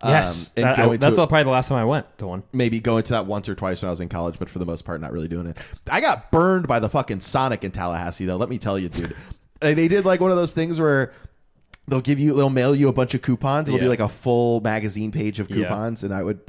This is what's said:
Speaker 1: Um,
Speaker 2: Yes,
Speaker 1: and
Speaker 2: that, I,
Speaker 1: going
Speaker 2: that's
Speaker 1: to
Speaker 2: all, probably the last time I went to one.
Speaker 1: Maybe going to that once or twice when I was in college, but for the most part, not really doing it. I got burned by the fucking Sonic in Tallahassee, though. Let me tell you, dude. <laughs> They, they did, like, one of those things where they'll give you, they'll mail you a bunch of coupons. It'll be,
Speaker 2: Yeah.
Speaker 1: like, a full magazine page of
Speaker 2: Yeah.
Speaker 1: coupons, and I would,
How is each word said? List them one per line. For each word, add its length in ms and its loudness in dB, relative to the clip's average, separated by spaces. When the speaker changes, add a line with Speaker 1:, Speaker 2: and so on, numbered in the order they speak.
Speaker 1:
Um, 60 0
Speaker 2:
Yes, 460 2
Speaker 1:
and 100 2
Speaker 2:
that, 140 2
I, 80 6
Speaker 1:
going 120 2
Speaker 2:
that's 180 4
Speaker 1:
to 40 6
Speaker 2:
all, 60 4
probably 160 4
the 80 0
last 160 2
time 100 0
I 80 0
went 320 -2
to 100 -10
one. 140 -8
Speaker 1:
Maybe 260 0
going 240 2
to 100 -4
that 140 0
once 200 -6
or 60 -4
twice 300 -4
when 40 -4
I 40 -2
was 100 -6
in 80 -8
college, 300 -6
but 100 -8
for 80 -12
the 80 -6
most 180 -8
part, 160 -8
not 120 -10
really 160 -6
doing 180 -8
it. 120 -10
I 100 0
got 300 0
burned 360 4
by 120 2
the 100 0
fucking 300 -2
Sonic 440 -2
in 60 -4
Tallahassee, 560 -6
though. 120 -2
Let 120 -2
me 80 -6
tell 220 -4
you, 100 -4
dude. 320 -8
<laughs> 40 -18
They, 160 2
they 120 4
did, 180 4
like, 140 4
one 120 4
of 60 4
those 160 0
things 260 -2
where 340 2
they'll 140 0
give 180 2
you, 140 4
they'll 160 4
mail 260 2
you 140 4
a 40 2
bunch 200 0
of 80 0
coupons. 480 0
It'll 80 2
be, 80 2
Speaker 2:
Yeah. 60 4
Speaker 1:
like, 80 0
a 100 0
full 520 2
magazine 500 -4
page 280 -4
of 120 -6
Speaker 2:
Yeah. 60 -2
Speaker 1:
coupons, 440 -4
and 100 -4
I 120 -4
would, 240 -4